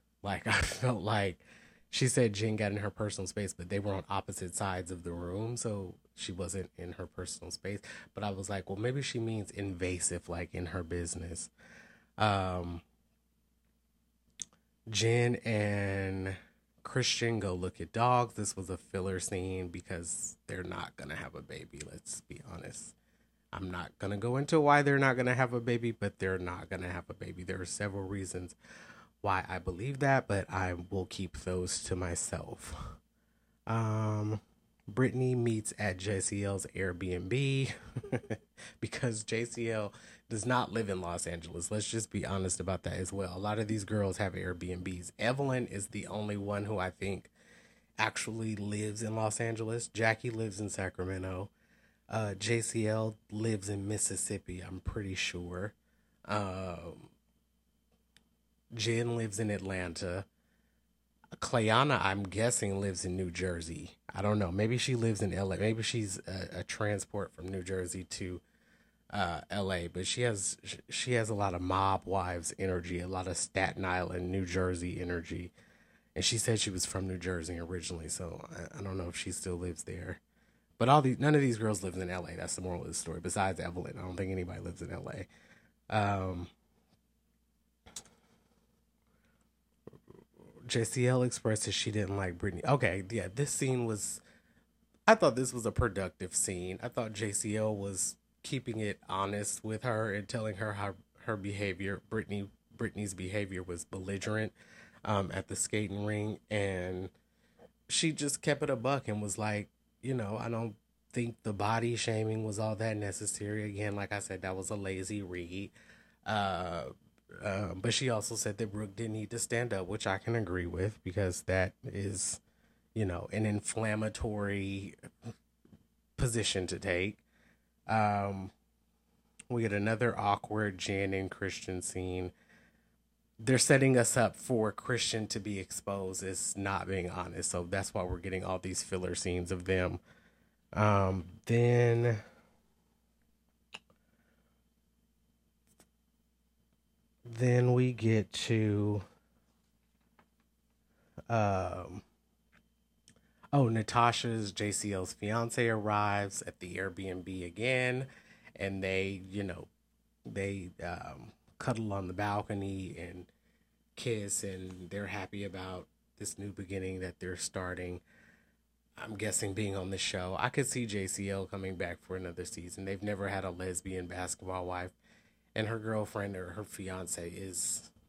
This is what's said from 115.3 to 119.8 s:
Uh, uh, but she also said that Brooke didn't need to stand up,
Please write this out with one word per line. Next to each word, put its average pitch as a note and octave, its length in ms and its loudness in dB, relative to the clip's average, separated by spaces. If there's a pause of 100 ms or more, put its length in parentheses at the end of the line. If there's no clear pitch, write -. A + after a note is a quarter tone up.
Uh, F2+ 600 0 (580)
uh, G2 320 -2
but G2+ 180 0
she B2+ 180 2
also A2 260 0
said G#2 220 -2
that A2 120 -2
Brooke G#2 240 -6
didn't A2 200 -4
need G#2+ 160 -4
to A#2 100 -4
stand A#2 340 0
up, F#2 140 -2